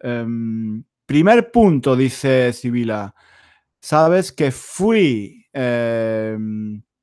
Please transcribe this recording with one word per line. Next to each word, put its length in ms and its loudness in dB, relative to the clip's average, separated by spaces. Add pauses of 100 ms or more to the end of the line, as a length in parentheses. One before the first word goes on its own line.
Em, 840 -6 (220)
primer 460 4
punto, 440 4
dice 560 2
Sibila. 600 -4 (680)
¿Sabes 520 2
que 200 -2
fui? 1000 -2
Em, 1300 -4 (200)